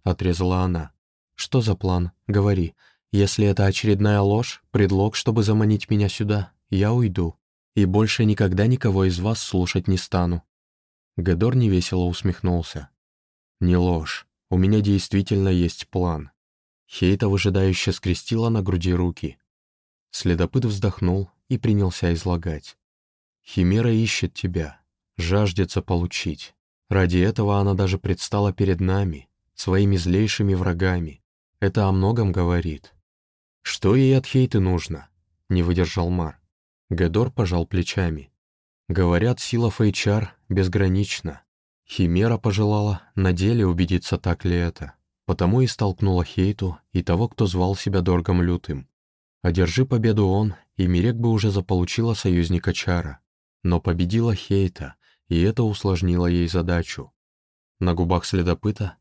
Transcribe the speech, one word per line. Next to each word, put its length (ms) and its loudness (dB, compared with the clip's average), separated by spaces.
отрезала 580 0
она. 300 -4
«Что 260 -2
за 140 0
план? 380 -2
Говори. 480 2
Если 340 2
это 200 2
очередная 560 2
ложь, 480 -2
предлог, 460 2
чтобы 260 0
заманить 480 2
меня 180 2
сюда, 460 -4
я 240 2
уйду. 420 0
И 100 4
больше 400 2
никогда 420 2
никого 380 2
из 160 0
вас 220 -2
слушать 440 -2
не 120 2
стану». 460 -2
Гедор 380 0
невесело 480 2
усмехнулся. 840 -4
«Не 160 4
ложь. 500 -2
У 80 -2
меня 240 4
действительно 680 0
есть 400 0
план». 420 -4
Хейта 400 0
выжидающе 640 2
скрестила 560 -2
на 140 0
груди 300 0
руки. 460 -2
Следопыт 540 0
вздохнул 680 -2
и 100 -2
принялся 560 0
излагать. 640 -4
«Химера 480 2
ищет 400 -2
тебя, 480 -6
жаждет 520 0
заполучить. 840 -4
Ради 300 2
этого 420 2
она 140 2
даже 240 0
предстала 540 -2
перед 280 0
нами, 480 -2
своими 420 2
злейшими 580 0
врагами. 680 -2
Это 260 2
о 60 2
многом 400 2
говорит». 640 -2
«Что 320 0
ей 220 4
от 80 0
Хейты 340 2
нужно?» — 520 -2
не 120 2
выдержал 460 0
Мар. 320 -4
Гедор 420 0
пожал 360 -2
плечами. 640 -4
«Говорят, 500 2
сила 320 -2
Фейчар 640 0
безгранична. 920 -2
Химера 480 0
пожелала 640 0
на 160 2
деле 340 0
убедиться, 500 0
так 280 -4
ли 100 0
это. 400 -4
Потому 340 2
и 60 4
столкнула 580 0
Хейту 540 -2
и 100 -2
того, 260 0
кто 180 -2
звал 280 0
себя 260 -2
Доргом 420 2
Лютым. 460 -4
Одержи 420 2
победу 440 2
он, 260 0
и 100 0
Мирек 300 2
бы 140 0
уже 200 2
заполучила 640 -2
союзника 580 0
Чара. 460 -4
Но 160 2
победила 560 0
Хейта, 580 -4
и 140 2
это 220 2
усложнило 600 0
ей 200 2
задачу». 640 -4
На 140 2
губах 300 0
следопыта 760 -2